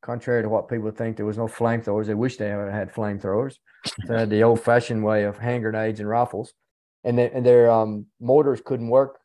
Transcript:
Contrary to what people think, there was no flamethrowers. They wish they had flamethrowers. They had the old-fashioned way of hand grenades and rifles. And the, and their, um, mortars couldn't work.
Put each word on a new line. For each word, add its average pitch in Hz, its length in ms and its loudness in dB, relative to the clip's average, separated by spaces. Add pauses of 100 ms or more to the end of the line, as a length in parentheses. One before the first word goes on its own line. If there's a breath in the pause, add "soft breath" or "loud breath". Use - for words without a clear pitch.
Contrary 120 400 -2
to 107 60 -4
what 107 200 -2
people 110 220 -4
think, 110 260 -6
there 104 100 -4
was 107 120 -4
no 113 80 -4
flamethrowers. 113 600 -2
They 107 80 -2
wish 127 220 -2
they 104 120 -6
had 101 440 -6
flamethrowers. 104 640 -4 (500 loud breath)
They 117 120 -2
had 110 120 0
the 107 120 4
old-fashioned 117 640 2
way 107 200 2
of 101 140 -6
hand 120 240 -4
grenades 110 380 -4
and 104 80 -6
rifles. 117 440 -4 (520)
And 120 140 0
the, 120 160 0
and 123 100 -4
their, 120 260 8
um, 110 360 0 (120)
mortars 131 460 2
couldn't 117 240 -6
work. 135 360 2